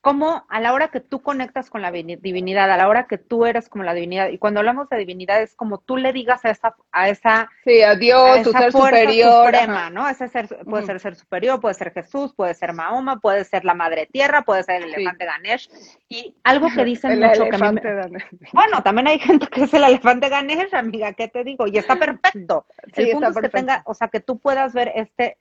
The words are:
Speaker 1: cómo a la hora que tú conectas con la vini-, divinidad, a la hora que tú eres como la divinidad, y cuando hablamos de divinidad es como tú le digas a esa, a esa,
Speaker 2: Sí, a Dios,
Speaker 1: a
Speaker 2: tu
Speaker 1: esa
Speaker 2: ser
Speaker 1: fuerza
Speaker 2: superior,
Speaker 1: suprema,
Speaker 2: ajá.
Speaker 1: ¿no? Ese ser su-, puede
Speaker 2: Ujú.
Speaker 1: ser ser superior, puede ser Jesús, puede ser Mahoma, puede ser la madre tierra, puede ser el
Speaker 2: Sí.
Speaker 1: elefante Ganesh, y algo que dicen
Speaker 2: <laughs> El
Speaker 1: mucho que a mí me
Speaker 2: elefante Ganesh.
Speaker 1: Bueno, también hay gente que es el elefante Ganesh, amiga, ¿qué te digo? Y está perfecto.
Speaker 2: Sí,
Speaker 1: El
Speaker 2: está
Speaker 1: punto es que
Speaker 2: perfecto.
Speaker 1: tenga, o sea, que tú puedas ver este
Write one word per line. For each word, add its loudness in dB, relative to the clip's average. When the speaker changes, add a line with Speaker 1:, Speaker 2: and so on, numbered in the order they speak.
Speaker 1:
cómo -2
a -6
la 0
hora 0
que -10
tú -12
conectas -8
con -12
la -6
vini-, -10
divinidad, -2
a 2
la 4
hora 2
que -8
tú -2
eres -4
como -12
la -4
divinidad, -4
y -12
cuando -2
hablamos -2
de -6
divinidad -4
es -8
como -8
tú -8
le -2
digas -4
a 0
esa, -6
a 0
esa, 0
Speaker 2:
Sí, 6
a 6
Dios, 6
Speaker 1:
a -4
Speaker 2:
tu 2
Speaker 1:
esa 2
Speaker 2:
ser 4
Speaker 1:
fuerza 6
Speaker 2:
superior, 6
Speaker 1:
suprema, 2
Speaker 2:
ajá. -10
Speaker 1:
¿no? -6
Ese -8
ser -8
su-, -16
puede -6
Speaker 2:
Ujú. -10
Speaker 1:
ser -8
ser -12
superior, -4
puede -2
ser -12
Jesús, -10
puede -4
ser -8
Mahoma, -6
puede -2
ser -8
la 0
madre -4
tierra, 0
puede -2
ser -4
el -12
Speaker 2:
Sí. -12
Speaker 1:
elefante -6
Ganesh, -8
y -16
algo 2
que 0
dicen -2
Speaker 2:
<laughs> -
El 0
Speaker 1:
mucho 4
que -2
a -2
mí 0
me -4
Speaker 2:
elefante -6
Ganesh. -14
Speaker 1:
Bueno, 2
también 0
hay 2
gente 2
que -2
es 0
el 6
elefante 4
Ganesh, -4
amiga, -6
¿qué -8
te -10
digo? -6
Y -2
está 0
perfecto. -2
Speaker 2:
Sí, -2
Speaker 1:
El 2
Speaker 2:
está 0
Speaker 1:
punto 0
es -2
que -4
Speaker 2:
perfecto. -4
Speaker 1:
tenga, -4
o -10
sea, -6
que -6
tú -8
puedas -2
ver -2
este -6